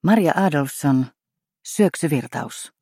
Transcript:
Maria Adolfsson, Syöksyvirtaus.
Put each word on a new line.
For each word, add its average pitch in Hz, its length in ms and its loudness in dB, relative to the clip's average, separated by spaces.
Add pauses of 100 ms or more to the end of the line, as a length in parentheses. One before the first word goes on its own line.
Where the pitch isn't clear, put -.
Maria 185 320 4
Adolfsson, 143 680 0 (600)
Syöksyvirtaus. 135 1160 -2